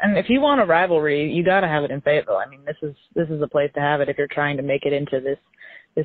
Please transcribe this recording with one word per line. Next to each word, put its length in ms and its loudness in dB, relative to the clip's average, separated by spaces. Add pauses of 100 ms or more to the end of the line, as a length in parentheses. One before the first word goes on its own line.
and 160 2
if 100 -2
you 140 2
want 180 4
a 60 4
rivalry, 680 2
you 100 0
gotta 240 4
have 160 0
it 80 -4
in 120 -8
Fayetteville. 340 0
I 100 -4
mean, 200 -20
this 160 -8
is, 120 -8 (200)
this 160 -2
is 100 -4
the 80 -2
place 260 0
to 60 -4
have 220 0
it 80 0
if 80 -6
you're 80 -2
trying 320 -2
to 40 -6
make 220 -2
it 80 0
into 260 -2
this, 200 -4 (560)
this 100 -2